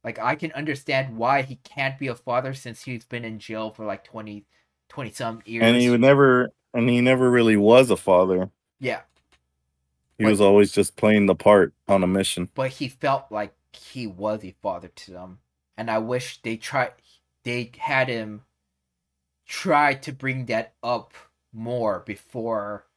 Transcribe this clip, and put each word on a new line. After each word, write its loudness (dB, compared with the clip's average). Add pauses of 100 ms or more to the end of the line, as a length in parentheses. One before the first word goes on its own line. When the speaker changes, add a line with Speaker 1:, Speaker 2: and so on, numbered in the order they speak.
Speaker 1:
Like, -12
I -2
can -10
understand -6
why 0
he -10
can't -8
be -8
a -6
father -6
since -16
he's -12
been -12
in -14
jail -10
for, -16
like, -10
twenty, -16 (420)
twenty-some -12
years. -2
Speaker 2:
And 6
he 2
would 2
never, 4 (240)
and 0
he 2
never 2
really 4
was 6
a 2
father. 2 (300)
Speaker 1:
Yeah. -8 (1160)
Speaker 2:
He -2
Speaker 1:
But 4
Speaker 2:
was 2
always 6
just -2
playing 4
the 4
part 6 (140)
on 2
a 0
mission. -2
Speaker 1:
But -4
he -10
felt -6
like -8 (260)
he -14
was -6
a -18
father -8
to -20
them. -20 (380)
And -8
I -2
wish -6
they -8
try, -4 (520)
they -8
had -2
him -10 (1000)
try 0
to -12
bring -6
that -4 (100)
up -6 (400)
more -4
before -8 (120)